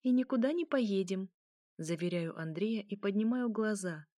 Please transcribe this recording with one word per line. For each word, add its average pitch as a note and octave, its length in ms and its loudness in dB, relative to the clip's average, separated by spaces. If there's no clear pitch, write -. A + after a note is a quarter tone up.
«И B3+ 80 2
никуда B3+ 420 2
не E4+ 120 0
поедем», G3 640 0
заверяю E3 640 -2
Андрея F3+ 440 -2
и G3+ 140 -6
поднимаю A3 520 0
глаза G3 580 -2